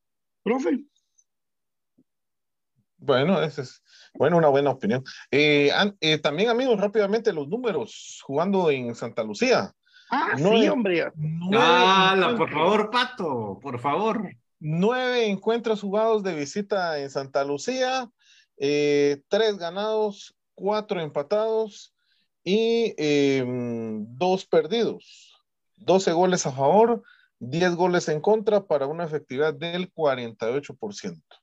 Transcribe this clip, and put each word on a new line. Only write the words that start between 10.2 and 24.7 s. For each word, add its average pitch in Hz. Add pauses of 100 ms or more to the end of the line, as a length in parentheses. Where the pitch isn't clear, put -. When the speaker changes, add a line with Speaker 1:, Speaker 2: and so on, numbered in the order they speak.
Speaker 2:
Nueve, 208
Speaker 1:
sí, 302
hombre. 190
Speaker 2:
nueve 165
Speaker 3:
Ala, 185
por 160 (160)
Speaker 2:
encuentros. - (100)
Speaker 3:
favor, 214
Pato, 147
por 131
favor. 180 (300)
Speaker 2:
Nueve 233
encuentros 220
jugados 214
de 190
visita 170
en 139
Santa 139
Lucía, 254 (460)
eh, 143
tres 208
ganados, 208 (200)
cuatro 208
empatados 208 (480)
y, 226
eh, 143
dos 120
perdidos. 160 (400)